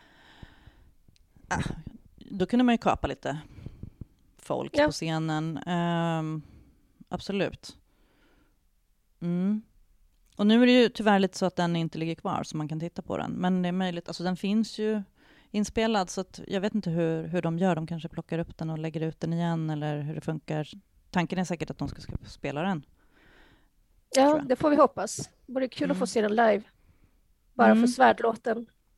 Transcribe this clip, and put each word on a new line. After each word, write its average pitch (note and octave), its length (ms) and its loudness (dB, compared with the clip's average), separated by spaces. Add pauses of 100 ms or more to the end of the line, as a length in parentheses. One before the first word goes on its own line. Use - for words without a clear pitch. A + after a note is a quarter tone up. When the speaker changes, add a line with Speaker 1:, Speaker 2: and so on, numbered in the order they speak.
(1500)
Speaker 1:
ah, - 140 -4 (540)
då F#3 300 -6
kunde B3 180 2
man A#3+ 100 4
ju A#3+ 40 2
kapa - 280 0
lite C#3 320 -6 (1000)
folk C3+ 380 -6
Speaker 2:
Ja. D4 100 4
Speaker 1:
på D4+ 60 0
scenen. D#3+ 640 -2 (100)
Ehm, E3+ 760 -2 (640)
absolut. - 680 -6 (1400)
Mm. F3+ 420 -2 (720)
Och G#3 100 2
nu A3+ 160 8
är B3 40 8
det B3 60 8 (100)
ju A3 60 6
tyvärr G#3 300 4
lite F#3+ 200 0
så F#3+ 80 0
att F3 100 -2
den E3+ 200 0
inte E3 220 -4
ligger E3 160 -4
kvar - 280 -6
så - 140 -8
man D#3 120 -4
kan E3 120 -6
titta F3 220 -10
på - 140 -6
den. - 160 -6
Men F3+ 300 0
det F3+ 60 -2
är F3 40 -4
möjligt, F3+ 360 -4
alltså, E3+ 140 -10
den F3+ 140 -2
finns G#3 420 -2
ju G#3+ 240 -2 (480)
inspelad, G#3+ 600 0
så - 100 -6
att - 280 -10
jag G3 120 -2
vet G3+ 140 -2
inte G3 160 -2
hur, E3 360 -2
hur E3+ 160 -4
de E3 160 -2
gör. F#3 160 4
De D#3+ 120 -4
kanske E3 220 -8
plockar - 300 -8
upp - 200 -8
den D#3+ 120 -6
och D#3+ 80 -6
lägger D#3 220 -6
ut D#3+ 200 -4
den E3 120 -2
igen, E3 380 0
eller D3 300 -4
hur D3 140 -6
det D3+ 60 -8
funkar. D#3 480 -6 (420)
Tanken F3 280 0
är F#3 60 0
säkert D#3+ 260 -6
att - 80 -12
de C#3+ 100 -6
ska, - 120 -14
ska - 120 -14 (140)
spela C#3 360 -6
den, F3+ 240 -4 (1300)
Speaker 2:
Ja, C4+ 100 6
Speaker 1:
tror D4+ 120 4
jag. C#4+ 100 -8
Speaker 2:
det B3 80 0
får D#4 140 2
vi D4 60 2
hoppas. A#3 400 2 (300)
Det B3+ 60 -14
vore C4 160 -2
kul C#4+ 220 -4
att C#4+ 60 0
få C#4+ 40 -2
Speaker 1:
Mm. B3+ 60 0
Speaker 2:
se - 160 0
den G#3 140 2
live. A3 260 4 (920)
Bara A#3 160 8
Speaker 1:
Mm. A3 120 8
Speaker 2:
för B3 60 6
svärdlåten. A3+ 800 2 (320)